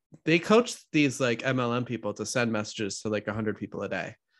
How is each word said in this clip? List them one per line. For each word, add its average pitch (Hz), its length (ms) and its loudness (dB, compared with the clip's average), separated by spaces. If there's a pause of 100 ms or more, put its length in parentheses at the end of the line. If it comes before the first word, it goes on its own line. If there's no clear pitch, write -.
(260)
they 160 120 4
coach 220 380 4 (160)
these, 143 280 2
like, 120 240 0
M 127 160 2
L 120 140 0
M 123 120 0
people 107 280 -4
to 107 120 -6
send 120 260 0
messages 107 500 -4
to, 110 80 -4
like, 107 180 -2
a 104 60 -2
hundred 107 240 -2
people - 240 -8
a 101 80 -4
day, 95 240 -4 (260)